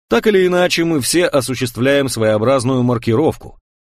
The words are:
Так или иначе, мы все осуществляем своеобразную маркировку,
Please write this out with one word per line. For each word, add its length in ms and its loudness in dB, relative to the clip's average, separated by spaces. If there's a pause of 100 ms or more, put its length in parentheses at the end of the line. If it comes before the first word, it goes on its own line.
Так 180 0
или 180 4
иначе, 380 0
мы 180 0
все 240 0
осуществляем 800 -2
своеобразную 760 0
маркировку, 760 -2 (240)